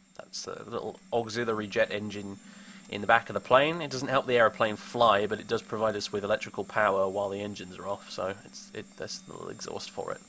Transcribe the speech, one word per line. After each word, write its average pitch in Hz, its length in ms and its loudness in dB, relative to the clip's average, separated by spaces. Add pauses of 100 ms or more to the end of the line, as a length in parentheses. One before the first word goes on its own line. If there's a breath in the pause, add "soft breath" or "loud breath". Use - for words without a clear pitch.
(160)
That's - 300 -12
a - 180 -10
little 107 360 -6 (120)
auxiliary 113 540 0
jet 110 240 2
engine 101 480 -6 (540 loud breath)
in 104 80 -4
the 101 60 -6
back 113 240 6
of 107 40 -2
the 101 60 -2
plane. 147 400 4
It 147 100 -6
doesn't 131 180 -4
help 131 180 2
the 127 100 4
aeroplane 110 400 4
fly, 107 500 4
but 101 140 -2
it 104 80 -12
does 113 140 0
provide 110 340 -2
us 101 160 -6
with 101 120 -2
electrical - 380 -2
power 98 460 2
while 98 220 0
the 98 100 -4
engines 98 380 -8
are 90 100 -8
off, 101 220 -6
so 95 240 -4 (100)
it's, - 300 -18
it, 107 100 -10 (140)
there's - 280 -10
a - 60 -14
little - 160 -12
exhaust - 420 -10
for 50 220 -6
it. - 160 -10